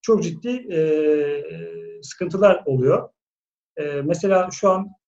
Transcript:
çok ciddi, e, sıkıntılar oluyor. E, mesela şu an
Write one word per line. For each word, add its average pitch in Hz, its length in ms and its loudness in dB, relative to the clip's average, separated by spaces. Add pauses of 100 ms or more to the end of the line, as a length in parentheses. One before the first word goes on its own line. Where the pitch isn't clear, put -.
çok 208 220 2
ciddi, 165 260 -6
e, 247 300 -4 (1200)
sıkıntılar 185 640 2
oluyor. 135 440 2 (680)
E, 151 60 -6 (180)
mesela 180 500 0
şu - 180 0
an 196 220 0 (160)